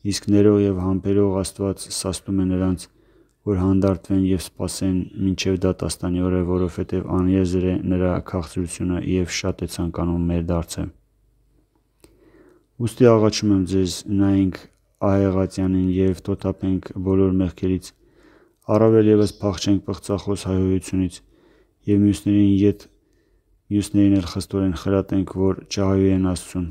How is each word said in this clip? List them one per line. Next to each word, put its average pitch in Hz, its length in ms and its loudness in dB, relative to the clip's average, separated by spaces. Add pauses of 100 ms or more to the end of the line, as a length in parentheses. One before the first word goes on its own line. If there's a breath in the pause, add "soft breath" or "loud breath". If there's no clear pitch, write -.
իսկ - 280 -6
ներող 101 320 6
և 98 180 0
համբերող 95 600 0
Աստված 95 500 -6
սաստում 95 500 -6
է 92 80 0
նրանց, 92 400 -2 (600 soft breath)
որ 101 120 0
հանդարտվեն 95 640 0
և 92 200 0
սպասեն 95 540 -4 (160)
մինչև 95 460 -2
դատաստանի 90 640 -2
օրը, 92 200 0
որովհետև 90 680 -4
անեզր 92 560 0
է 92 140 0
նրա 90 420 0
քաղցրությունը 90 840 -6
և 90 260 0
շատ - 320 -6
է 85 80 -6
ցանկանում 85 540 -4
մեր 85 200 0
դարձը։ 85 420 -4 (1900 soft breath)
Ուստի 120 260 2
աղաչում 107 460 4
եմ 95 100 4
ձեզ, 92 300 0 (160)
նայենք 98 500 2 (420)
Ահեղատյանին 95 880 0
և 92 320 0
թոթափենք 95 720 -4
բոլոր 95 380 2
մեղքերից, 92 540 -2 (840 soft breath)
առավել 110 400 4
ևս 104 260 4
փախչենք 98 480 -2
պղծախոս 101 600 -6
հայհոյությունից 92 760 -2 (680 soft breath)
և 101 140 4
մյուսներին 101 520 2
ետ, 98 280 2 (920)
մյուսներին 101 460 2
էլ 92 100 0
խստորեն 95 480 -4
խրատենք, 95 580 -2
որ 95 300 -2
չհայհոյեն 95 640 0
Աստծուն 90 440 -6